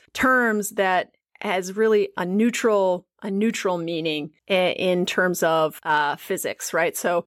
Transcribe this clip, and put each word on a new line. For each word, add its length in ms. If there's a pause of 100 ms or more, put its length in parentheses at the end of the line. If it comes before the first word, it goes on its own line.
(120)
terms 580
that 420 (300)
has 340
really 400
a 100
neutral, 800 (160)
a 80
neutral 480
meaning 540 (160)
i-, 240
in 340
terms 380
of, 400
uh, 320
physics, 580
right? 220
So 300